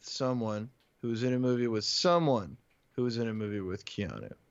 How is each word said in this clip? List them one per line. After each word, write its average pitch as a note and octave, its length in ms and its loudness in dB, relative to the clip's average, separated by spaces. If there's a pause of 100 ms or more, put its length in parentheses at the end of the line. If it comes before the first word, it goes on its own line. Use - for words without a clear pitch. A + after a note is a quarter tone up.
someone A2+ 680 -2 (320)
who A#2+ 80 -4
was A2+ 140 -2
in B2+ 100 2
a B2+ 60 2
movie B2 300 2
with G#2+ 160 0
someone D#3+ 720 2 (360)
who B2 120 -2
was A#2 140 0
in A2+ 100 0
a A2 60 -4
movie G#2 260 -4
with F#2 240 -6
Keanu. A1 480 -6 (180)